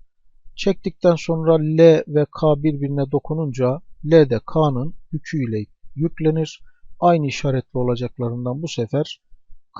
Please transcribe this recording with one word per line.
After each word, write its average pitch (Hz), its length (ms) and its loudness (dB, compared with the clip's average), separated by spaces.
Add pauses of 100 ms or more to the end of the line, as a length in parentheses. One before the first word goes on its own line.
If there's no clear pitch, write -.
(560)
Çektikten 185 580 0
sonra 160 440 0
L 156 500 6
ve 147 160 2
K 147 380 0
birbirine 143 500 -2
dokununca 139 680 -2 (240)
L 151 260 6
de 113 80 0
K'nın 147 560 -2 (180)
yüküyle 117 540 -4 (280)
yüklenir. 156 680 -2 (380)
Aynı 170 260 4
işaretli 131 520 -4
olacaklarından 123 840 -4
bu 165 60 -6
sefer - 540 -4 (580)